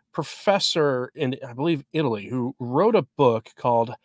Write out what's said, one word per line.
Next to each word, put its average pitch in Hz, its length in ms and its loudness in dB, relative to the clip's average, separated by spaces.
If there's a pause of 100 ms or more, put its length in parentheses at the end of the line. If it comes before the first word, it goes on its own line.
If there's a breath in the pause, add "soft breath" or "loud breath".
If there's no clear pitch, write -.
(120)
professor 147 1040 -2
in, 131 200 -2 (120)
I 120 60 -16
believe, 143 300 -2 (100)
Italy, 120 340 -2
who 127 320 -4
wrote 156 360 2
a 156 120 2 (100)
book 120 380 2
called 117 360 0 (140 soft breath)